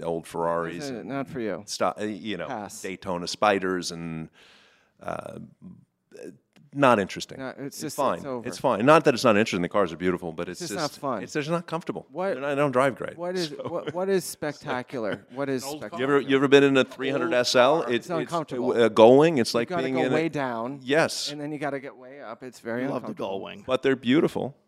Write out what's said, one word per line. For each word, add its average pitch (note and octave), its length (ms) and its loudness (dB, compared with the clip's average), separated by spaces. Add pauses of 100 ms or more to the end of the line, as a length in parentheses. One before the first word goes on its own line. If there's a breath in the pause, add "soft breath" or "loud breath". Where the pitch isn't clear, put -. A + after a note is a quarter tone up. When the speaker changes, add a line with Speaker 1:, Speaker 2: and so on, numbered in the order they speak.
Speaker 1:
old E2 240 -6
Ferraris E2+ 560 -4
Speaker 2:
Is C#3 60 -8
it C3 80 -8
Speaker 1:
and G2+ 120 -12
Speaker 2:
not C#3 200 -8
for C3 100 -10
you? G#2 260 -6
Speaker 1:
sto-, - 320 -2
uh, G#2+ 60 -8
you G#2 320 -6
know, E2+ 120 -8
Speaker 2:
Pass. G#2 340 -10
Speaker 1:
Daytona F2+ 460 -8
Spiders F#2 640 0
and, E2 360 -8 (760 soft breath)
uh, - 360 -10 (1400)
not C3 260 6
interesting. - 380 -6
Speaker 2:
No, C3 120 -12
it's - 100 -16
Speaker 1:
It's C3+ 220 -12
Speaker 2:
just, D3+ 160 -10
Speaker 1:
fine. A2+ 220 0
Speaker 2:
it's - 60 -12
over. B2 220 -8
Speaker 1:
It's - 100 -10
fine. A2+ 280 0
Not D3+ 180 8
that D3 100 4
it's A2 120 0
not A2+ 100 6
interesting. G2+ 260 2
The F2 60 -2
cars G2 240 2
are E2 60 -10
beautiful, F2 340 -2
but E2+ 160 -8
it's F2+ 140 -12
Speaker 2:
It's E3+ 80 -8
just G#2+ 100 -6
not D3 120 -4
Speaker 1:
just - 100 -20
Speaker 2:
fun. B2 200 -6
Speaker 1:
it's A#2+ 120 -12
just D3+ 160 -4
not E3+ 180 -4
comfortable. D#3+ 440 -8
Speaker 2:
What, E3+ 260 -6
Speaker 1:
And C3+ 80 -8
I C#3+ 100 -2
don't C#3+ 160 2
drive B2+ 240 2
great, - 220 -10
Speaker 2:
what F3 180 -6
is, F3 140 -2
Speaker 1:
so. - 180 -10
Speaker 2:
what, D3+ 260 -6
what F3+ 140 -4
is G3 180 0
Speaker 1:
<laughs> - 120 -12
Speaker 2:
spectacular? B2 960 -6
What C3+ 160 -6
is C3 140 -2
Speaker 3:
An C3+ 60 -10
old D3+ 120 -8
Speaker 2:
spectacular? A#2+ 320 -2
Speaker 1:
You C#3+ 60 6
ever, C3+ 100 -8
you C3+ 80 4
ever C#3 100 4
been C#3 160 10
in C#3 140 6
a B2+ 80 6
three C3 240 -6
hundred C3 160 -2
Speaker 3:
Old A#2 80 0
Speaker 1:
S B2 220 2
L? C3+ 280 6
Speaker 3:
car. A#2+ 80 -4
Speaker 1:
It, A#2+ 40 0
Speaker 2:
It's A#2 140 -4
uncomfortable. D3 640 -4
Speaker 1:
uh, A2+ 160 6
going, B2+ 520 8
it's A2 140 0
Speaker 2:
You B2 60 2
Speaker 1:
like A#2 80 -2
Speaker 2:
gotta - 160 -2
Speaker 1:
being C3 120 -4
Speaker 2:
go C3 80 0
Speaker 1:
in B2+ 100 0
a - 20 2
Speaker 2:
way D#3+ 140 0
down, C3 520 -6
Speaker 1:
Yes. C#3 480 0
Speaker 2:
and D3 120 -10
then D3 100 -8
you D3+ 60 -8
gotta C#3 240 -6
get B2 160 -16
way C3 240 -20
up. A#2 200 -14
It's B2+ 200 -16
very A#2 220 -4
Speaker 4:
You C3 60 -4
love C3 120 -4
the A2+ 80 -12
Speaker 2:
uncomfortable. G2 320 -8
Speaker 4:
Gullwing. F#2+ 240 -14
Speaker 1:
But C3 180 -2
they're C3+ 140 2
beautiful. B2+ 580 0 (120)